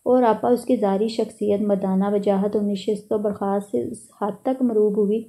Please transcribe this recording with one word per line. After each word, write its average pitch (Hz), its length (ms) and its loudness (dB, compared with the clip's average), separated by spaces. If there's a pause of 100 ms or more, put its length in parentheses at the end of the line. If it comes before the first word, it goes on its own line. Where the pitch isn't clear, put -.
और 247 180 4
आपा 220 260 2
उसकी 247 280 0
जारी 202 320 0
शख्सियत, 214 520 -2
मर्दाना 196 480 0
वजाहत 202 460 2
और 214 80 -2
नशिस्त 202 480 -4
व 220 80 2
बर्खास्त 202 480 -2
से - 140 -2
इस - 260 -10 (140)
हद 202 240 -4
तक 262 160 -2
मरूब 214 360 2
हुई 214 300 2